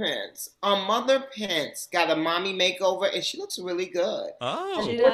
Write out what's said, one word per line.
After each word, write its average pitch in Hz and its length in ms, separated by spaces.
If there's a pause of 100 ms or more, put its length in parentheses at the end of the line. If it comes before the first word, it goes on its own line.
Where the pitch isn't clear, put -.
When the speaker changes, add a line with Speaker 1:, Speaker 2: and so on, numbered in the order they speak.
Speaker 1:
Pence. 127 480 (120)
Um, 196 240
Mother 247 380 (120)
Pence 180 560
got 170 180
a 156 60
mommy 175 380
makeover, 185 580
and 175 120
she - 140
looks - 200
really 180 280
good. 180 440 (100)
Speaker 2:
Oh. 302 460
Speaker 3:
She 233 100
does? 247 160